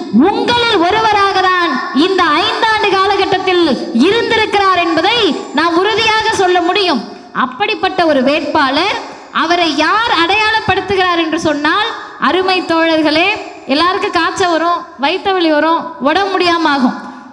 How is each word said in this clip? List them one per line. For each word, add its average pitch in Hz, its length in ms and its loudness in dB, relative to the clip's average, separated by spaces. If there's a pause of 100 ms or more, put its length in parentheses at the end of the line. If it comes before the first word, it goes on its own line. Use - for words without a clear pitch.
(140)
உங்களில் 453 640 2
ஒருவராக 392 640 2
தான் 349 540 0
இந்த 359 280 2
ஐந்தாண்டு 415 680 0
காலகட்டத்தில் 370 1000 0
இருந்திருக்கிறார்" 403 840 2
என்பதை 339 560 0 (180)
நாம் 320 240 0
உறுதியாக 440 560 0
சொல்ல 359 280 2
முடியும். 339 520 0 (200)
அப்படிப்பட்ட 370 720 -2
ஒரு 277 180 2
வேட்பாளர், 302 720 0 (360)
அவரை 330 440 0
யார் 392 360 0 (140)
அடையாளப்படுத்துகிறார் 381 920 0
என்று 320 220 -2
சொன்னால், 320 480 0 (320)
அருமை 359 420 0
தோழர்களே, 320 640 2 (400)
எல்லாருக்கும் 359 440 0
காய்ச்சல் 349 400 0
வரும், 339 340 0 (120)
வயிற்று 349 360 -2
வலி 339 180 2
வரும், 311 480 0
உடம்பு 370 380 0
முடியாம 339 260 2
ஆகும். 277 380 0 (320)